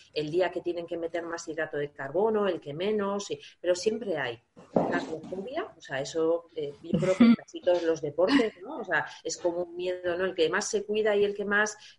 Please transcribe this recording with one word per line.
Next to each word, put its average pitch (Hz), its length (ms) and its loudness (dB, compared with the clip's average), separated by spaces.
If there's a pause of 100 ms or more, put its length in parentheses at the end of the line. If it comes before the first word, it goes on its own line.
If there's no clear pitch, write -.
(140)
el 151 180 -4
día 175 200 2
que 170 100 -6
tienen 170 260 -6
que 170 80 -8
meter 170 280 -6
más 165 260 -8
hidrato 156 260 -6
de 147 160 -4
carbono, 202 560 0
el 165 140 -2
que 143 120 -10
menos, 202 560 -2
y, - 120 -8 (180)
pero 180 160 2
siempre 214 420 -2
hay. 120 240 -6 (480)
La 170 120 0
gordofobia, 196 640 -6 (120)
o - 40 -20
sea, 135 180 -6
eso, 160 460 0 (100)
eh, 147 160 -6 (100)
yo 165 160 0
creo 185 200 2
que 233 80 10
en 233 100 10
casi - 240 -6
todos 175 240 4
los 165 180 2
deportes, 208 520 4 (100)
¿no? 277 140 -10
O 226 80 -8
sea, 156 200 0 (180)
es 160 140 -6
como 175 260 0
un 170 120 -10
miedo, 180 420 -2
¿no? 185 60 -2
El 185 100 -2
que 160 160 2
más 196 200 -2
se 202 160 -2
cuida 214 300 2
y 202 100 4
el 202 100 -2
que 202 80 -6
más, 208 320 2 (240)